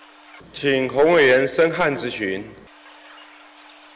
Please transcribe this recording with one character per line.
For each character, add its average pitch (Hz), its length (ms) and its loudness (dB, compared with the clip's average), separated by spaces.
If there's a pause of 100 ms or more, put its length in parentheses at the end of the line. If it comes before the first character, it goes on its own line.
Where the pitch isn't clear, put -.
(540)
请 135 340 -2
洪 147 260 2
委 156 120 4
员 131 220 4
申 165 240 0
翰 156 260 -2
质 117 120 -8
询。 101 340 -8 (1500)